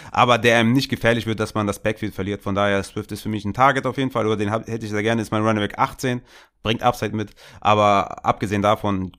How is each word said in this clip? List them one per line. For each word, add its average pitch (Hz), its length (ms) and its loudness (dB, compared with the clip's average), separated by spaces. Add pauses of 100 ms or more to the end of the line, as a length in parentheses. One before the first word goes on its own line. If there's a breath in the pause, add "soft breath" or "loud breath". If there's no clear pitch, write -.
(120)
aber 120 280 4
der 117 200 6
ihm 117 140 4
nicht 131 160 2
gefährlich 117 380 0
wird, 110 120 -2
dass 107 140 -4
man 107 140 0
das - 160 -4
Backfield 104 320 -4
verliert. 98 260 -6
Von 98 140 -4
daher, 101 260 2
Swift - 300 -10
ist 104 100 -8
für 110 80 -8
mich 107 160 -6
ein 101 80 -2
Target 131 320 2
auf 123 120 -4
jeden 135 120 -2
Fall, 113 160 -2
oder 110 120 2
den 101 120 0
hab, 110 180 -2
hätte 113 200 -6
ich 101 40 -10
sehr 107 120 -2
gerne, 113 180 0
ist 101 100 -6
mein 107 120 0
Running 107 180 2
Back 101 160 -4
achtzehn, 127 460 -4 (400 soft breath)
bringt 117 180 -2
Upside 110 340 0
mit. 107 200 -8 (260 loud breath)
Aber 104 640 2
abgesehen 104 380 0
davon, 101 560 0